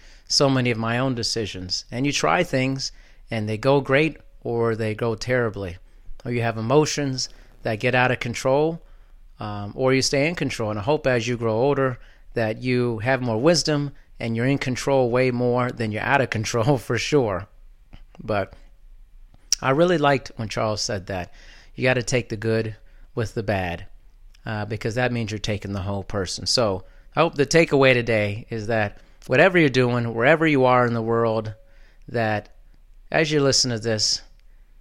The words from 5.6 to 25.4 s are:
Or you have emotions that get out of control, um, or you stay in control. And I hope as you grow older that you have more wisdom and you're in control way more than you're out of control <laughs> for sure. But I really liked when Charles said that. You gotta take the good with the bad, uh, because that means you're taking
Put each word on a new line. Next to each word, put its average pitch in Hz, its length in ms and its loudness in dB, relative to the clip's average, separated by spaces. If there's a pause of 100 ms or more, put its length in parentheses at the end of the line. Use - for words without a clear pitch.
Or 123 60 -6
you 120 100 0
have 113 160 -2
emotions 131 720 0 (340)
that 110 160 -2
get 123 160 0
out 127 160 4
of 117 80 -2
control, 139 640 -2 (580)
um, 104 360 -10
or 131 180 2
you 131 80 2
stay 143 260 0
in 170 80 -4
control. 120 340 -4
And 107 100 -6
I 95 40 -8
hope 143 240 0
as 120 200 0
you 123 100 -2
grow 113 180 0
older 135 440 0 (340)
that 113 280 -2
you 123 380 0
have 127 220 0
more 113 180 0
wisdom 151 520 2 (280)
and 117 160 -4
you're 120 100 0
in 135 120 2
control 131 520 0
way 127 220 2
more 123 400 0
than 110 200 -4
you're 104 100 -4
out 135 200 4
of 120 80 -2
control 117 480 0
<laughs> - 100 -8
for 120 100 -2
sure. 104 500 0 (760)
But 104 300 -2 (1080)
I 131 100 0
really 170 260 4
liked 143 380 2
when 110 140 -8
Charles 110 320 -2
said 95 260 -6
that. 90 260 -8 (420)
You 123 80 -6
gotta 127 200 2
take 120 260 -2
the 113 80 -6
good 110 380 -2 (400)
with 113 180 -4
the 113 100 -6
bad, 95 440 -4 (580)
uh, 107 200 -6
because 110 300 -6
that 123 160 0
means 117 200 -4
you're 107 80 -6
taking 101 340 -6